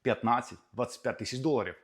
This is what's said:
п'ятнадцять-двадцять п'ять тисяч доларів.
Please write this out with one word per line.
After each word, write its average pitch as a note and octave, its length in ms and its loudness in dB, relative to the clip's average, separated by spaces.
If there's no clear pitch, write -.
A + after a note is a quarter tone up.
п'ятнадцять-двадцять A#2+ 1040 0
п'ять A#2 140 -2
тисяч B2+ 220 -6
доларів. B2 440 0